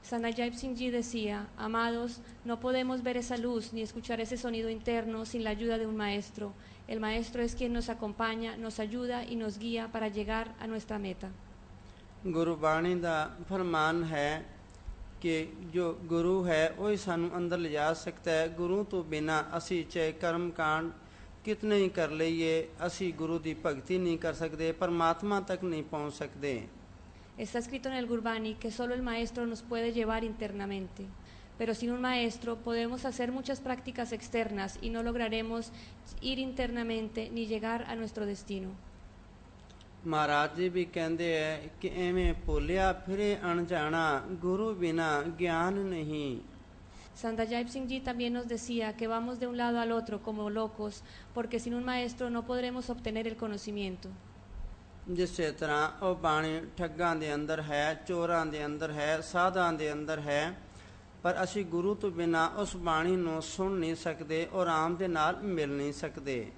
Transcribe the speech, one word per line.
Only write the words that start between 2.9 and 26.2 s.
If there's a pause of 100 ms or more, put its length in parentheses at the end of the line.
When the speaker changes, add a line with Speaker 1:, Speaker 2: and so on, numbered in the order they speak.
Speaker 1:
ver
esa
luz (100)
ni
escuchar
ese
sonido
interno
sin
la
ayuda
de
un
maestro। (380)
El
maestro
es
quien
nos
acompaña, (140)
nos
ayuda
y
nos
guía
para
llegar (160)
a
nuestra
meta।" (1000)
Speaker 2:
ਗੁਰਬਾਣੀ
ਦਾ (140)
ਫਰਮਾਨ
ਹੈ (760)
ਕਿ (120)
ਜੋ
ਗੁਰੂ
ਹੈ,
ਉਹ
ਹੀ
ਸਾਨੂੰ
ਅੰਦਰ
ਲਿਜਾ
ਸਕਦਾ
ਹੈ।
ਗੁਰੂ
ਤੋਂ
ਬਿਨਾਂ (140)
ਅਸੀਂ
ਚਾਹੇ
ਕਰਮ
ਕਾਂਡ (520)
ਕਿਤਨੇ
ਹੀ
ਕਰ
ਲਈਏ, (180)
ਅਸੀਂ
ਗੁਰੂ
ਦੀ (100)
ਭਗਤੀ
ਨਹੀਂ
ਕਰ
ਸਕਦੇ,
ਪਰਮਾਤਮਾ
ਤੱਕ
ਨਹੀਂ
ਪਹੁੰਚ
ਸਕਦੇ। (760)